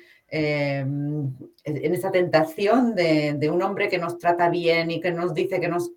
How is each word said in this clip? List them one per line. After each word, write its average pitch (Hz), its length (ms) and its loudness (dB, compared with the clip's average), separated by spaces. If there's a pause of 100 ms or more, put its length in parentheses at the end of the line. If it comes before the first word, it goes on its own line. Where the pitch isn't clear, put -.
(280)
eh, 147 560 -2
en 143 600 -4 (500)
esa 180 180 -2
tentación 196 840 2
de, 156 420 2
de 147 140 0
un 175 100 0
hombre 196 280 0
que 180 100 0
nos 170 200 -4
trata 170 300 2
bien 165 440 0
y 165 80 -4
que 180 100 -2
nos 170 240 -2
dice 180 260 -2
que 170 80 0
nos 175 280 -2